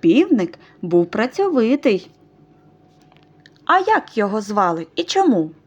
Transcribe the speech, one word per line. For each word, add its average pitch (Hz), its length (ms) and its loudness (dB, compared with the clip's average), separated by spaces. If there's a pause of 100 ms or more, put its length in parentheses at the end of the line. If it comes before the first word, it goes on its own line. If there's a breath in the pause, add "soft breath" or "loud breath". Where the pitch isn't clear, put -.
Півник 330 580 0 (240 soft breath)
був 170 280 0
працьовитий. 254 1000 -2 (1500)
А 349 140 2
як 415 380 -2
його 208 240 -2
звали 190 540 -2
і 339 100 -4
чому? 247 460 0 (160)